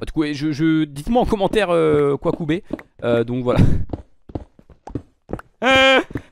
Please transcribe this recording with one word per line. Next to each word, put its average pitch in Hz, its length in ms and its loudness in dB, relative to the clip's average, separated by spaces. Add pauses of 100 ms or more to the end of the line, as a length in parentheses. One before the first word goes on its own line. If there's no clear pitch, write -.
du - 60 -10
coup, 156 140 0
je, 147 260 -4
je, 156 320 0
dites-moi 151 380 -2
en 196 40 2
commentaire, 196 440 0
euh, 147 480 2
quoi 165 160 -2
couper. 160 300 -4 (400)
Euh, 117 200 2
donc, 120 200 -4
voilà. 120 200 0
<laughs> - 60 4 (1900)
Euh, 262 360 4 (320)